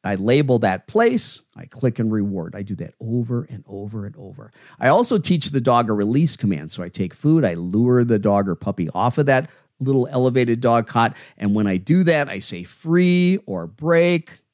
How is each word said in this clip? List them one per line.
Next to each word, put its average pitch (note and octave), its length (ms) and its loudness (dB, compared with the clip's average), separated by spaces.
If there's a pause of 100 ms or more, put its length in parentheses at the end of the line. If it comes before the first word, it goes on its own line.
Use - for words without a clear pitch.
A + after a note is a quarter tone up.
I G2 100 -2
label B2 440 0
that F#2+ 280 -2
place. A#3 560 0 (140)
I - 80 -18
click - 340 -4
and A2 100 -2
reward. G2 460 -4
I G#2 60 -10
do G2 140 -8
that - 260 -12
over A#2+ 420 -4
and G2+ 240 -16
over G2+ 380 -12
and G2 100 -14
over. G2 380 -20 (260)
I A#2+ 80 2
also G#3+ 300 4
teach E3 320 0
the C#3 100 -2
dog A#2+ 300 2
a A2 40 0
release A#2 440 0
command. D#2+ 340 -4
So - 100 -10
I F2 60 -8
take F#2 260 -6
food, D#3 300 2
I F2+ 120 0
lure A#2 500 2
the A2+ 140 2
dog G2+ 280 2
or F2 80 -2
puppy F#2 360 -6
off A#2 260 0
of D3 80 2
that C3+ 240 2 (320)
little C3 300 0
elevated B2+ 480 2
dog A#2 280 2
cot. A#2 280 0 (220)
And G#2 180 0
when G#2+ 100 0
I F#2+ 120 0
do E3 260 2
that, D#3 240 2
I G2+ 120 -8
say F2 240 -10
free F3+ 840 2
or F2 200 -8
break. E3 760 0 (120)